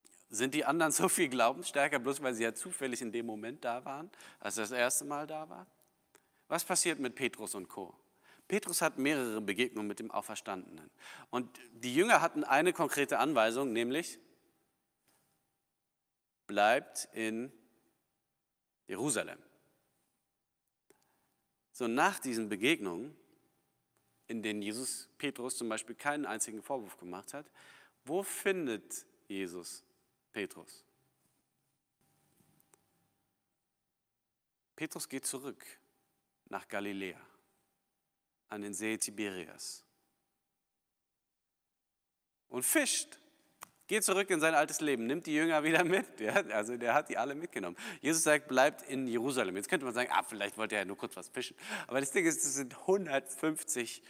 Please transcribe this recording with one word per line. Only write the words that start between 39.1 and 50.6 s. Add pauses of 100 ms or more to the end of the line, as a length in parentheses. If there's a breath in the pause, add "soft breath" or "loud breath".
und
fischt. (720)
Geht
zurück
in
sein
altes
Leben,
nimmt
die
Jünger
wieder
mit.
Ja?
Also
der
hat
die
alle
mitgenommen. (240 loud breath)
Jesus
sagt,
„Bleibt
in
Jerusalem.“
Jetzt
könnte
man
sagen,
„Ah,
vielleicht
wollte